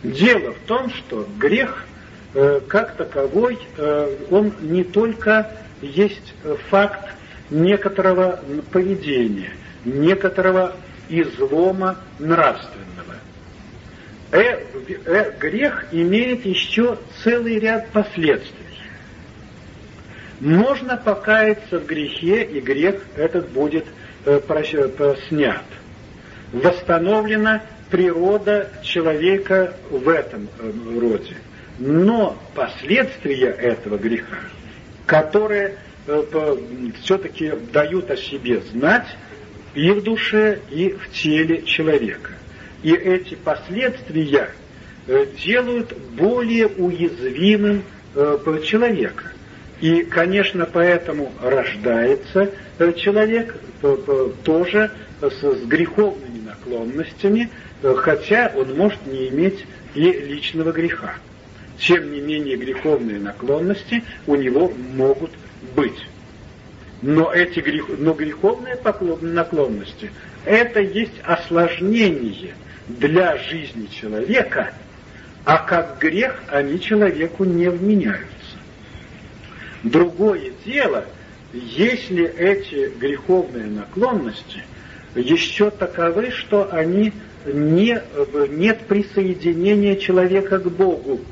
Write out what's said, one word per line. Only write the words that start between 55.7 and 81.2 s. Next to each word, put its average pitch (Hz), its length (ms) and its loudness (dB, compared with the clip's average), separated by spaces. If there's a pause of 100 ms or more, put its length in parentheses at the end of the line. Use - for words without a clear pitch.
наклонностями, 127 1080 -4 (340)
э, 135 120 4
хотя 196 600 2
он 131 220 -2
может 196 300 0
не 131 240 -4
иметь 175 340 0 (300)
и 165 180 4
личного 147 600 -4
греха. 165 420 -4 (640)
Тем 156 340 2
не 143 80 -6
менее, 147 380 -4
греховные 127 640 -2
наклонности 160 840 -2 (220)
у 147 80 4
него 139 340 2
могут 135 600 0 (440)
быть. - 320 -2 (920)
Но 156 320 2
эти 175 280 2
грех-, 151 380 -4
но 151 140 2
греховные 226 640 -2
поклон-, 170 560 -2
наклонности – 139 800 -2 (340)
это 226 360 4
есть 196 440 -2
осложнение 170 1300 0 (320)
для 156 520 2
жизни 131 480 -10
человека, 120 880 -2 (720)
а 156 100 6
как 165 440 0
грех 196 480 0
они 143 320 0
человеку 180 640 2
не 175 260 2
вменяются. 175 880 -2 (1200)
Другое 170 720 2 (140)
дело, 240 400 0 (480)